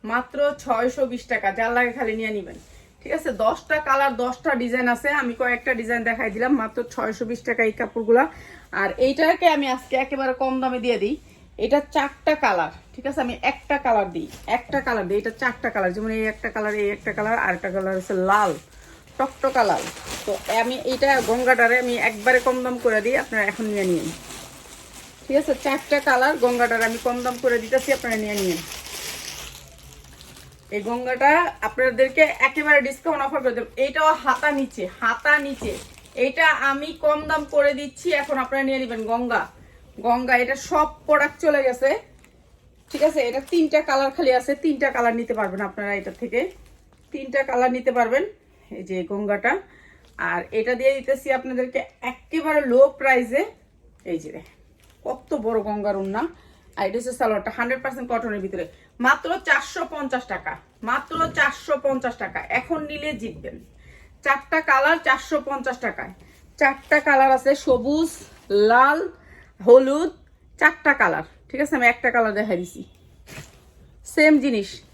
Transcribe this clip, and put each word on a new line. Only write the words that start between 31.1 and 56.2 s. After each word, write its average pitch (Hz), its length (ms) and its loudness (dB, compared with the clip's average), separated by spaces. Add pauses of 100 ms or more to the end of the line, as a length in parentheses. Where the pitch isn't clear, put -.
আপনাদেরকে 254 560 2 (260)
একেবারে 294 380 4
ডিসকাউন্ট 277 400 -2
অফার 277 180 -2
করে 240 140 0
দেব। 226 80 -6 (180)
এইটাও 311 260 2 (140)
হাতা 269 240 2 (100)
নিচে, 254 260 -4 (160)
হাতা 233 320 0 (140)
নিচে, 233 260 -8 (540)
এটা 311 200 2 (240)
আমি 285 180 -4 (160)
কম 302 140 4 (120)
দাম 311 120 0 (120)
করে 285 260 4
দিচ্ছি, 285 280 -8 (140)
এখন 285 220 -4
আপনারা 269 240 -2
নিয়ে 269 140 -2
নেবেন। 226 280 -6
গঙ্গা, 233 320 -2 (560)
গঙ্গা, 247 440 2
এটা 247 140 -2 (120)
সব 311 200 2 (180)
প্রোডাক্ট 294 380 2
চলে 294 220 4
গেছে, 254 220 2 (1000)
ঠিক 277 180 -2
আছে? 302 200 0
এটা 254 120 -2 (120)
তিনটা 311 260 4 (100)
কালার 269 280 2
খালি 302 220 2
আছে, 247 140 0 (120)
তিনটা 277 320 0
কালার 240 240 2
নিতে 226 180 -4
পারবেন 190 300 -4
আপনারা 202 320 -6
এটা 190 120 -10 (100)
থেকে, 240 180 -2 (720)
তিনটা 269 280 -4 (100)
কালার 254 260 2
নিতে 247 220 -2
পারবেন। 240 260 2 (460)
এই 214 180 -12
যে 185 80 -4 (140)
গঙ্গাটা, 202 420 -2 (640)
আর 170 220 -2 (180)
এটা 226 220 0
দিয়ে 262 180 4
দিতেছি 262 300 -4 (100)
আপনাদেরকে 254 420 -4 (300)
একেবারে 302 500 -2 (100)
লো 247 100 6 (200)
প্রাইসে। 262 420 2 (680)
এই 160 100 -4
যে 151 140 -14
দেখেন, 160 200 -20 (500)
কত - 240 -10 (140)
বড় 226 140 0 (100)
গঙ্গার 208 320 -2
ওড়না। 196 220 -4 (540)